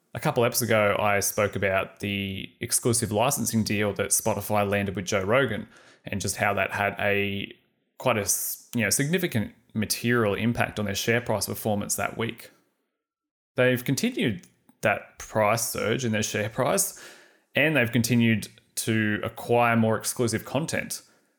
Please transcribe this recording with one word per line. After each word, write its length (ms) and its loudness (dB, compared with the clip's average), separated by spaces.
A 60 -8
couple 240 2
episodes 260 0
ago, 300 4
I 200 4
spoke 360 0
about 440 -2
the 500 -4
exclusive 520 0
licensing 520 0
deal 300 0
that 160 -2
Spotify 580 0
landed 280 0
with 100 -6
Joe 180 0
Rogan 440 0
and 140 -4
just 180 -4
how 180 2
that 160 0
had 280 -2
a 520 -2
quite 200 0
a 40 0
s-, 540 -4
you 60 0
know, 80 2
significant 640 0
material 600 2
impact 460 0
on 60 -2
their 100 -2
share 260 2
price 240 -2
performance 500 -2
that 220 -4
week. 340 -8
They've 280 2
continued 640 -2
that 360 -2
price 520 0
surge 340 -2
in 80 0
their 120 0
share 260 -2
price, 520 -2
and 220 4
they've 140 2
continued 580 2
to 500 0
acquire 540 2
more 180 4
exclusive 480 -2
content. 600 -6